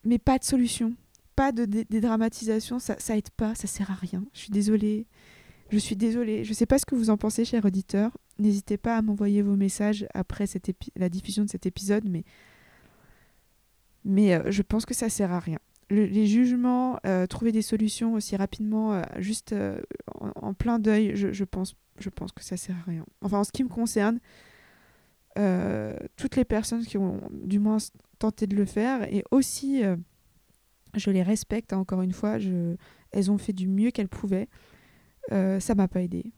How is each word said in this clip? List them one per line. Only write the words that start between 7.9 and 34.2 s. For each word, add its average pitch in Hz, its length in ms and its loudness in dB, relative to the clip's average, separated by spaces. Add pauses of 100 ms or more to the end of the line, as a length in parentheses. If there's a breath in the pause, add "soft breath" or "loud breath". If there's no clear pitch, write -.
N'hésitez 208 380 2
pas 233 200 0
à 220 40 2
m'envoyer 208 400 2
vos 202 140 2
messages 202 580 0
après 196 340 -4
cet 196 220 -6
épi-, - 260 -8
la 180 140 0
diffusion 190 340 -4
de 208 60 -2
cet - 160 -8
épisode, 202 440 0
mais, 170 140 -4 (1800 soft breath)
mais, 196 320 6
euh, - 160 0
je 202 100 2
pense 214 240 0
que 247 80 -8
ça 226 160 -2
sert 196 220 0
à 180 80 0
rien. 160 200 -4 (300)
Le, 208 160 6
les 214 200 4
jugements, 247 800 4
euh, 185 220 2
trouver 226 240 -2
des 220 100 2
solutions 220 520 0
aussi 208 220 -2
rapidement, 214 580 0
euh, 180 80 0 (160)
juste, 214 360 -4
euh, 202 280 -4 (380)
en, 208 160 -8
en 208 180 -8
plein 233 260 0
deuil, 214 360 2
je, 202 160 0
je 196 120 -4
pense, 185 320 -6 (240)
je 196 100 -10
pense 185 220 -10
que - 120 -20
ça 180 140 -8
sert 180 180 -8
à 175 140 -10
rien. 165 160 -8 (160)
Enfin, 202 180 0
en 202 40 2
ce - 80 -4
qui - 120 -2
me 247 60 -2
concerne, 226 500 0 (1160 soft breath)
euh, 190 580 0 (200)
toutes - 220 -4
les 254 80 4
personnes 226 400 -2
qui 208 120 -6
ont 196 240 -2 (100)
du 202 280 -2
moins 214 180 2
s-, - 140 -4 (280)
tenté 220 280 0
de 196 80 -2
le 202 100 4
faire, 233 380 0 (100)
et 202 180 0
aussi, 269 520 2
euh, 185 120 2 (1000)
je 202 160 0
les 185 120 4
respecte, 214 500 -2
hein, 190 40 0
encore 190 240 -2
une 185 120 0
fois, 220 260 -2
je, 180 360 -2 (360 soft breath)
elles 196 180 0
ont 208 80 4
fait 202 160 -4
du 185 140 -2
mieux 208 240 2
qu'elles 202 160 -4
pouvaient. 196 400 -4 (840 soft breath)